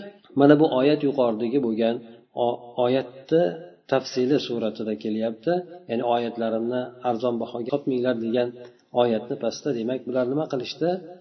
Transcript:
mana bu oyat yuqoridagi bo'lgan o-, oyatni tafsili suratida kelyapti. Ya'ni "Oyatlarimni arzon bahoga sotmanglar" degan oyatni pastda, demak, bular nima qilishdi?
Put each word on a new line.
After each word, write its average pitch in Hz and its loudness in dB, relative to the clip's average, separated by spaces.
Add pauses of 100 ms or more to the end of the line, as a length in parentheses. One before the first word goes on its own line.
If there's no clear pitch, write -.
(320)
mana 143 8
bu 151 6
oyat 143 4
yuqoridagi 120 0
bo'lgan 113 0 (380)
o-, 120 0 (180)
oyatni 127 2 (400)
tafsili 131 0
suratida 110 -4
kelyapti. 113 -4 (300)
Ya'ni 120 -4
"Oyatlarimni 117 0 (200)
arzon 120 0
bahoga 113 -6
sotmanglar" 127 0
degan 117 0 (400)
oyatni 120 2
pastda, 120 -4
demak, 120 -2
bular 123 -2
nima 147 -2
qilishdi? 143 -4 (320)